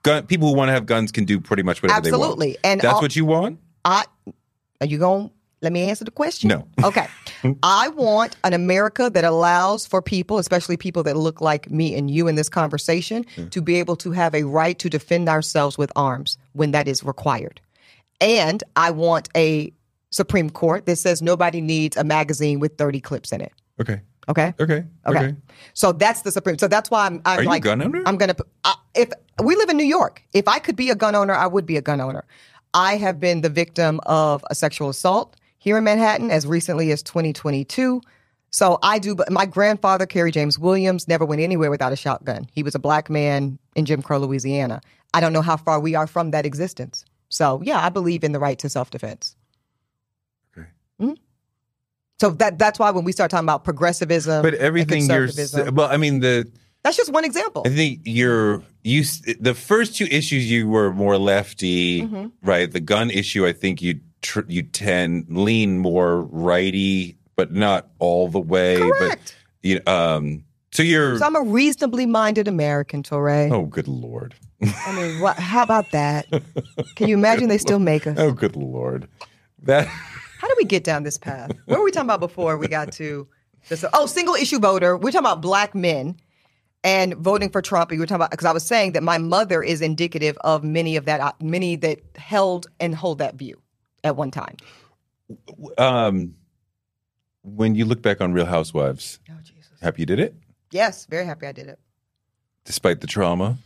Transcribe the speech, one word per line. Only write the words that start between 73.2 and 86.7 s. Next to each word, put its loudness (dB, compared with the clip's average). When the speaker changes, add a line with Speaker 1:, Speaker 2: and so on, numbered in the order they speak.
Speaker 1:
Oh, 0
good -6
Lord. -10
Speaker 2:
I -6
mean, -6
what? 0
How 0
about 0
that? -2
Can 0
you 4
imagine 4
they 2
still 2
make 2
us? -4
Speaker 1:
Oh, 4
good -2
Lord. -6
That 2
<laughs> -
Speaker 2:
How -12
did 2
we 2
get 0
down -2
this -8
path? -12
What 2
were 2
we 4
talking -2
about 2
before -2
we -4
got -4
to -10
this? -6
Oh, 4
single 0
issue 0
voter. 4
We're -2
talking 2
about 0
black 0
men -2